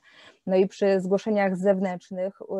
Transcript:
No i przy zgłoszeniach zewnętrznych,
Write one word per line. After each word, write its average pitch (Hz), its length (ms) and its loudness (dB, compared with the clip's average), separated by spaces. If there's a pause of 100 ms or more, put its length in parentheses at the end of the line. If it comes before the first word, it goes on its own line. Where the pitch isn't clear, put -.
(480)
No 185 80 0
i 190 120 4
przy 196 340 2
zgłoszeniach 196 560 0
zewnętrznych, 190 840 -2 (200)